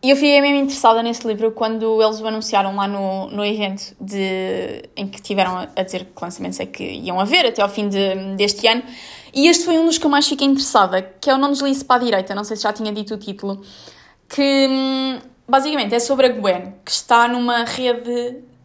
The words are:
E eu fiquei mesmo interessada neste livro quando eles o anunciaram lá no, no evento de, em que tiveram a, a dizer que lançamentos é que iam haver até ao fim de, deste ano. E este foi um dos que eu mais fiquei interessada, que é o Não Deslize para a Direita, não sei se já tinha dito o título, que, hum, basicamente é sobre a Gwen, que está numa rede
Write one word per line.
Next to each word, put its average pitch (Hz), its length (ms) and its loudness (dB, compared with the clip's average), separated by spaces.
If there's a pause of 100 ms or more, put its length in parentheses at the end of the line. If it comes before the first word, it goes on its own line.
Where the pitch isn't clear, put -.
E 254 100 4
eu 277 40 8
fiquei 285 240 6
mesmo 285 200 4
interessada 233 440 4
neste 233 240 -4
livro 220 240 0
quando 220 500 0
eles 220 200 2
o 220 60 -6
anunciaram 208 460 -2
lá 196 140 -2
no, 190 400 -4
no 208 180 -4
evento 208 540 -4
de, 190 960 -6
em 202 100 -8
que 196 160 -12
tiveram 185 360 -2
a, 185 180 -8
a 190 80 -2
dizer 185 220 -8
que - 160 -16
lançamentos 180 380 -8
é 185 60 -4
que - 180 -12
iam 175 360 -6
haver 269 260 2
até 233 160 0
ao 202 60 2
fim 202 220 -4
de, 196 480 -2
deste 202 280 -2
ano. 233 160 4 (520)
E 277 140 4
este 339 180 4
foi 339 120 2
um 330 80 4
dos 320 120 2
que - 80 -4
eu 302 40 4
mais 285 160 4
fiquei 285 220 0
interessada, 202 540 2
que - 280 -6
é 269 60 6
o - 20 0
Não 285 140 2
Deslize 277 320 0
para 247 180 4
a 247 40 -2
Direita, 196 280 0
não 208 120 -6
sei 214 100 -6
se 208 80 -8
já 208 80 0
tinha 208 220 -4
dito 214 220 -6
o - 20 -10
título, 196 440 -8 (640)
que, 277 420 2
hum, 262 500 -2 (280)
basicamente 269 460 2
é 233 60 2
sobre 262 280 4
a - 20 6
Gwen, 196 460 -2 (100)
que - 60 -8
está 240 360 4
numa 240 380 0
rede 240 720 -4 (280)